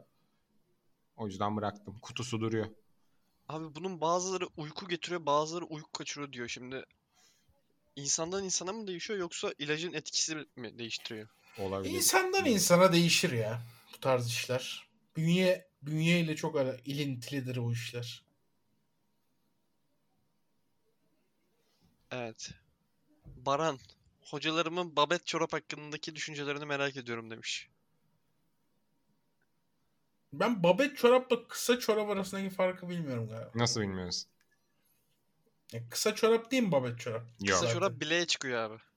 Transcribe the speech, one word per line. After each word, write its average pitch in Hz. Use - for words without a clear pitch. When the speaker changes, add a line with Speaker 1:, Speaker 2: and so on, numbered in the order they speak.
Speaker 1:
O 113
yüzden 104
bıraktım. 104
Kutusu -
duruyor. 110
Speaker 2:
Abi 156
bunun 175
bazıları 180
uyku 156
getiriyor, 170
bazıları 156
uyku 156
kaçırıyor 143
diyor. 120
Şimdi 127
insandan 165
insana 185
mı 220
değişiyor 190
yoksa 180
ilacın 151
etkisi 156
mi 117
değiştiriyor? 110
Speaker 1:
Olabilir. 95
Speaker 3:
İnsandan 370
Speaker 1:
Evet. 277
Speaker 3:
insana 180
değişir 170
ya 113
bu -
tarz 127
işler. -
Bünye, 180
bünyeyle 156
çok 156
ara-, 131
ilintilidir 135
o 120
işler. 120
Speaker 2:
Evet. 117
Baran, 139
"Hocalarımın 160
babet 147
çorap 160
hakkındaki 151
düşüncelerini 147
merak 139
ediyorum." 117
demiş. -
Speaker 3:
Ben 190
babet 202
çorapla 240
kısa -
çorap 214
arasındaki 196
farkı 185
bilmiyorum 135
galiba. 113
Speaker 1:
Nasıl 117
bilmiyorsun? 95
Speaker 3:
Ya 117
kısa -
çorap 226
değil 262
mi 190
babet 127
çorap? 117
Speaker 1:
Yok. -
Speaker 2:
Kısa 95
Speaker 3:
Zaten. 85
Speaker 2:
çorap 170
bileğe 165
çıkıyor 127
abi. 110